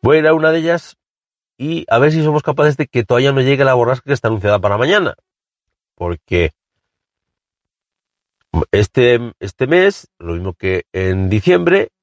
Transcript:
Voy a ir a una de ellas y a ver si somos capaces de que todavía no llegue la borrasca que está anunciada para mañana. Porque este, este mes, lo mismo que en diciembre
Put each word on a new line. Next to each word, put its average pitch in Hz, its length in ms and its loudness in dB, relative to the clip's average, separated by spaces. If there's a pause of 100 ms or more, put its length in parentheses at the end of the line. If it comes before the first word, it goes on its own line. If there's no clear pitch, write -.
Voy 143 140 4
a 156 40 4
ir 151 60 0
a 160 80 4
una 160 160 2
de 160 80 0
ellas 165 380 -4 (600)
y 156 320 -8
a 113 100 2
ver 147 140 2
si 160 100 0
somos 151 200 0
capaces 147 340 0
de 151 120 -4
que 120 160 -2
todavía 131 280 2
no 135 80 0
llegue 135 240 2
la 131 100 4
borrasca 123 320 0
que 139 60 -4
está 127 160 -4
anunciada 104 300 0
para 101 180 0
mañana. 156 380 0 (800)
Porque 87 580 -2 (2250)
este, 120 680 0
este 101 280 -6
mes, 180 420 0 (100)
lo 85 160 -10
mismo 90 200 -8
que 92 380 -4
en 95 380 -2
diciembre 175 600 0 (120)